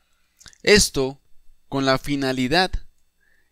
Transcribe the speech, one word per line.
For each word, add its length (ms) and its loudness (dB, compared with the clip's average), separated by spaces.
Esto 580 2
con 160 -2
la 140 2
finalidad 720 -2